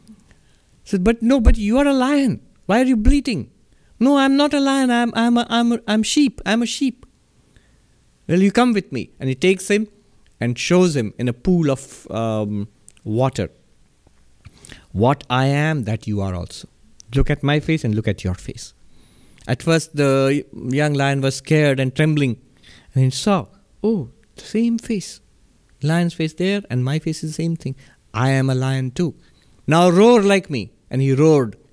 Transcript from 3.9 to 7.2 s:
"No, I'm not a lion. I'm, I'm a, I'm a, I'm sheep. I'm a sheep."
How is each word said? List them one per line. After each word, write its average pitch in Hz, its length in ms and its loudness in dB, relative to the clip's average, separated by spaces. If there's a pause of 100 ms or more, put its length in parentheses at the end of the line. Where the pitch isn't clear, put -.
"No, 277 160 4
I'm 269 200 4
not 294 180 2
a 285 60 0
lion. 269 300 0
I'm, 240 240 0
I'm 233 220 2
a, 240 140 0
I'm 233 220 0
a, 233 140 -2
I'm 214 160 0
sheep. 269 440 0
I'm 226 160 0
a 233 40 0
sheep." 247 380 -6 (1200)